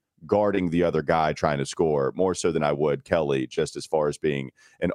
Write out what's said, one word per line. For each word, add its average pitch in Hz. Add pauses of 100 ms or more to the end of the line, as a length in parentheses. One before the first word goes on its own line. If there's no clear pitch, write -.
(280)
guarding 98
the 85
other 80
guy 78
trying 73
to 69
score 73
more 90
so 87
than 78
I 73
would 71
Kelly, 71
just -
as 71
far 76
as 73
being 69 (300)
an 90